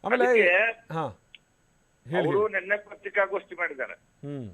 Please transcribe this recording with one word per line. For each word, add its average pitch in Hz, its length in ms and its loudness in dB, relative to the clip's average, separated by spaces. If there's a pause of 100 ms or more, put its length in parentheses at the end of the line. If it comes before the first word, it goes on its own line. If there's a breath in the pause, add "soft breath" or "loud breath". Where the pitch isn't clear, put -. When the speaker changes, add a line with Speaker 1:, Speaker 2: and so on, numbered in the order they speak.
Speaker 1:
ಆಮೇಲೆ 240 220 2
Speaker 2:
ಅದಕ್ಕೆ 220 240 6 (440)
Speaker 1:
ಹಾ, 160 120 -4 (1000)
ಹೇಳಿ, 160 220 0
Speaker 2:
ಅವರು 143 140 2
Speaker 1:
ಹೇಳಿ. 214 120 -2
Speaker 2:
ನಿನ್ನೆ 196 240 -2
ಪತ್ರಿಕಾಗೋಷ್ಠಿ 196 800 -4
ಮಾಡಿದ್ದಾರೆ. 139 380 -6 (340)
Speaker 1:
ಹ್ಮ್. 135 260 -10